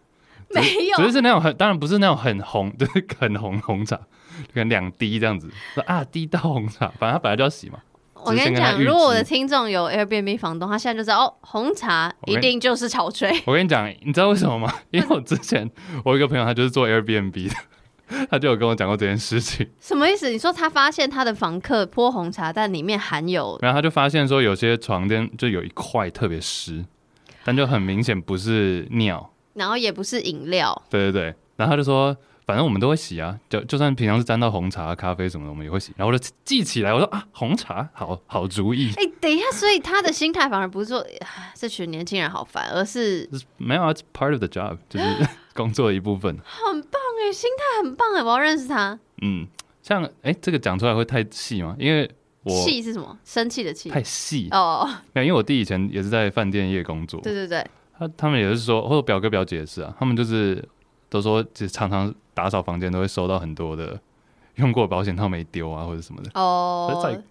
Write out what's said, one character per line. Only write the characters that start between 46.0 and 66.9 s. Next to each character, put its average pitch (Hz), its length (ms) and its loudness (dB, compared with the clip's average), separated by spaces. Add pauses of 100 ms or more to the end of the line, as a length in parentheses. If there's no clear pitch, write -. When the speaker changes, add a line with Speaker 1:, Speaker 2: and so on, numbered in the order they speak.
Speaker 1:
部 101 160 0
分。 92 280 -2
Speaker 2:
很 392 380 -4
棒 - 180 -6 (260)
女 403 60 0
心 427 240 -2
态 523 260 0
很 262 120 -4
棒 440 200 2
欸， 330 80 2
我 233 80 0
要 240 80 4
认 311 200 2
识 262 80 -6
她。 208 320 -2 (220)
Speaker 1:
嗯， 90 260 -2 (360)
像， 190 260 0 (140)
诶， 156 180 0
这 - 100 -2
个 156 80 0
讲 95 200 0
出 110 80 0
来 117 80 4
会 113 100 2
太 117 260 0
细 - 320 -6
吗？ 82 160 -8
因 143 160 2
为 147 160 0 (320)
我 185 220 2
Speaker 2:
气 254 180 0
是 226 100 -6
什 214 80 -6
么？ 131 240 -14
生 233 240 -2
气 240 140 -6
的 160 100 -6
气。 - 160 -14
Speaker 1:
太 143 140 -2
细。 113 480 -6
Speaker 2:
哦。 175 380 2 (240)
Speaker 1:
没 131 100 0
有， 135 40 2
因 170 60 2
为 170 40 4
我 113 60 4
弟 135 180 2
以 107 40 2
前 95 280 0
也 95 100 -2
是 98 60 -2
在 110 220 2
饭 101 200 0
店 95 180 0
业 92 140 0
工 82 240 -6
作。 85 140 -12
Speaker 2:
对， 214 120 -6
对， 196 140 -4
对。 170 200 -4 (320)
Speaker 1:
他， 165 180 -6
他 151 120 0
们 143 100 2
也 101 120 4
是 117 80 2
说， 113 300 0
或 147 80 2
者 143 60 4
表 104 180 2
哥 107 100 0
表 95 140 2
姐 90 140 -6
也 78 80 -8
是 85 160 -12
啊， 76 160 -12
他 131 60 -2
们 123 120 2
就 120 80 2
是 107 380 0 (460)
都 104 140 -2
说， 110 200 2 (120)
其 107 120 -8
实 - 20 -6
常 101 200 -4
常 98 240 0 (220)
打 90 160 -2
扫 101 120 0
房 87 180 -6
间 90 100 -2
都 92 80 -2
会 95 80 0
收 92 220 -2
到 95 100 0
很 80 160 -8
多 80 220 -8
的 82 240 -10 (560)
用 127 160 2
过 113 140 4
保 92 180 2
险 98 100 0
套 98 140 0
没 85 160 -4
丢 80 260 -8
啊， 80 140 -8
或 82 100 -8
者 82 80 -8
什 - 100 -18
么 - 100 -16
的。 98 120 -12
Speaker 2:
哦。 180 560 0